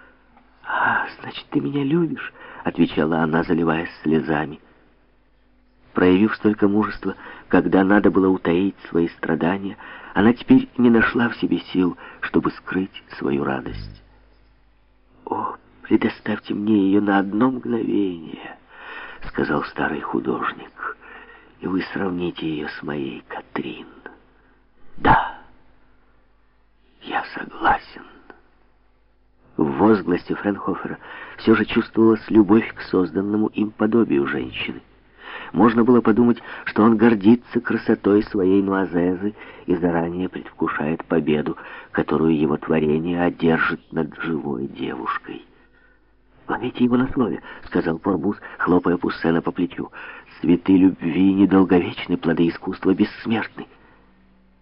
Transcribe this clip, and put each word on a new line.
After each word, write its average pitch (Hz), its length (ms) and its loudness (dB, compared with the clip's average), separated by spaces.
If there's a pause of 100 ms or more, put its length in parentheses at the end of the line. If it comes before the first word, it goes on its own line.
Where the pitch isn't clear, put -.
(640)
«А, - 440 -2 (120)
значит, - 300 -14
ты 147 100 -2
меня 143 240 -2
любишь?» 151 500 -2 (340)
отвечала 82 520 2
она, 80 240 0
заливаясь 82 460 0 (140)
слезами. 78 560 -2 (1300)
Проявив 92 420 4
столько 104 320 2
мужества, 98 480 -2 (320)
когда 90 360 4
надо 101 280 4
было 95 160 4
утаить 92 480 0 (140)
свои 85 180 0
страдания, 87 720 -4 (360)
она 113 200 4
теперь 131 440 4
не 123 120 4
нашла 117 400 2
в 110 80 -8
себе 87 220 -2 (120)
сил, 90 260 0 (220)
чтобы 80 320 -2
скрыть - 520 -8 (140)
свою 69 260 -2
радость. 52 600 -8 (1200)
«О, - 300 -6 (260)
предоставьте 107 720 -4
мне 104 340 2
её 101 140 4
на 101 180 2
одно 104 300 0
мгновение», 101 1080 -6 (720)
сказал 71 360 -2
старый 71 380 -4
художник, - 960 -6 (640)
«и - 60 -6
вы 90 140 -2 (120)
сравните 87 540 -6
её 76 200 -6
с - 160 -12
моей 73 440 -8
Катрин». - 600 -12 (1080)
«Да, - 420 2 (1600)
я - 220 -8 (100)
согласен». - 720 -4 (1500)
В 71 200 0
возгласе 90 580 2
Френхофера - 640 -6 (380)
всё 110 180 4
же 104 100 2
чувствовалась 113 640 2
любовь 104 460 4
к - 80 -14
созданному 98 640 0
им 104 240 -4
подобию 107 560 2
женщины. 64 540 -8 (680)
Можно 113 320 4
было 120 180 6
подумать, 117 400 4 (240)
что - 180 2
он 113 140 6
гордится 113 640 4
красотой 107 640 2
своей 98 380 2
Нуазезы 92 720 -2 (320)
и 90 100 0
заранее 87 540 -2
предвкушает - 760 -6
победу, 76 520 -2 (340)
которую 80 460 0
его 73 200 0
творение 80 640 -2
одержит 82 580 0 (100)
над 82 300 -6
живой 73 460 -6
девушкой. - 760 -10 (1040)
«Ловите 113 360 -4
его 123 120 4
на 127 160 0
слове», 101 300 -2 (240)
сказал 82 320 -2
Порбус, 95 400 -2 (220)
хлопая 87 380 2
Пуссена 82 440 -2
по 85 100 -4
плечу. - 400 -6 (480)
«Цветы 87 380 4
любви 90 560 2
недолговечны, 95 840 2
плоды 82 300 0
искусства 95 460 -2
бессмертны». - 720 -4 (960)